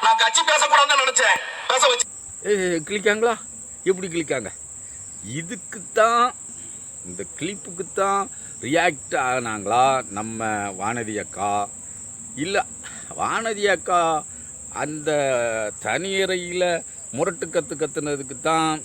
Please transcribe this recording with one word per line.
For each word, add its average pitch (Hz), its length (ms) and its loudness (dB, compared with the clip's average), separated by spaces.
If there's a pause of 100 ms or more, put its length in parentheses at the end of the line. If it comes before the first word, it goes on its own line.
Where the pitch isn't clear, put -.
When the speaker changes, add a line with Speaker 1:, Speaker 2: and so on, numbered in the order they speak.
Speaker 1:
நான் 220 180 6
கட்சி 226 280 4
பேசக்கூடாதுன்னு 294 520 6
நினைச்சேன், 247 340 4 (360)
பேச 254 180 4
வச்சு. 240 160 2 (460)
Speaker 2:
ஏய், 185 360 2
கிளிக்காங்களா? 208 460 2 (560)
எப்படி 185 240 0
கிளிக்காங்க? 139 380 -2 (880)
இதுக்குத்தான், 226 840 2 (840)
இந்த 90 140 -8 (180)
கிளிப்புக்குத்தான் 196 800 -2 (420)
ரியாக்ட் 165 520 0 (120)
ஆனாங்களா 117 560 2 (340)
நம்ம 113 260 -4 (360)
வானதி 107 340 -2 (100)
அக்கா? 98 280 -2 (920)
இல்ல, 196 200 0 (560)
வானதி 202 440 -2 (100)
அக்கா 175 260 2 (840)
அந்த 151 260 -2 (720)
தனியறையில 180 840 0 (520)
முரட்டு 175 360 0
கத்து 165 300 0
கத்துனதுக்கு 143 540 -4 (140)
தான் 160 240 4 (100)